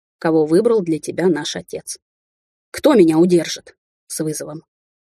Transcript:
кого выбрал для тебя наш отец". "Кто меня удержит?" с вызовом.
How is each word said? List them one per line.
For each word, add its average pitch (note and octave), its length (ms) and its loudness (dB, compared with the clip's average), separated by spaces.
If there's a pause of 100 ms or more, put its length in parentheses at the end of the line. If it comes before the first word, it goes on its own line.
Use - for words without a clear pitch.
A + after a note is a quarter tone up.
(200)
кого D#3+ 260 2
выбрал A3 360 2
для D#3+ 180 -4
тебя - 280 -4
наш - 280 -2
отец". - 440 -14 (720)
"Кто - 220 2
меня E3 240 4
удержит?" F3 580 0 (320)
с - 140 -12
вызовом. D3+ 420 -12 (380)